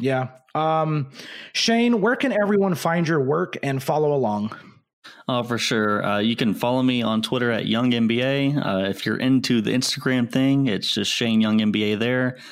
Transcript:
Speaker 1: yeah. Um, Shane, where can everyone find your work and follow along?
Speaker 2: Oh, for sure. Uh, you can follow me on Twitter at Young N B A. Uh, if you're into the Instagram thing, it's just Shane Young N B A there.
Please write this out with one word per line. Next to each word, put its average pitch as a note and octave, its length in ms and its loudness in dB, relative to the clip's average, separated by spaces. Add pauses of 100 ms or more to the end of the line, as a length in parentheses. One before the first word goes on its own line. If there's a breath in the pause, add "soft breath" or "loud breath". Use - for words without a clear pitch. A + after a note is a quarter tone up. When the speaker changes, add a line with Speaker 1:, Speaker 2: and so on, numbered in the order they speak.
Speaker 1:
yeah. B2+ 280 0 (260)
Um, D#3 560 0 (420 loud breath)
Shane, A#3 480 2
where A#3 160 2
can C4+ 160 0
everyone G3 420 2
find E3 320 0
your D#3 140 2
work D3+ 420 0
and C3+ 200 -2
follow D3+ 320 0
along? G#2 420 -2 (720 loud breath)
Speaker 2:
Oh, B2 140 0
for A2+ 160 -4
sure. G#2+ 460 0
Uh, G2+ 140 0
you A2+ 160 0
can A2+ 200 0
follow B2+ 280 0
me B2+ 200 2
on A2 180 0
Twitter A#2+ 300 -2
at G#2 160 -2
Young A#2+ 260 0
N A#2 140 2
B A#2 160 0
A. C#3 320 0
Uh, G2 340 0
if G2 160 -6
you're A2 140 -2
into B2 420 2
the G#2+ 120 -2
Instagram B2+ 580 -2
thing, C3+ 360 2
it's F#2+ 260 -2
just G2+ 200 -2
Shane A2+ 280 0
Young G#2+ 200 2
N G#2+ 120 2
B G#2+ 200 0
A G#2+ 40 0
there. B2+ 420 0 (140 loud breath)